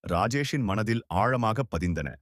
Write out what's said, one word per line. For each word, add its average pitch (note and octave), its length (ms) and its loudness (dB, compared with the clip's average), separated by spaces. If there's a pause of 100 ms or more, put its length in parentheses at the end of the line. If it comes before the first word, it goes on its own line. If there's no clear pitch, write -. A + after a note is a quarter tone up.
ராஜேஷின் A#2+ 560 0
மனதில் G#2+ 440 0
ஆழமாக A2+ 560 2
பதிந்தன. E2 580 -2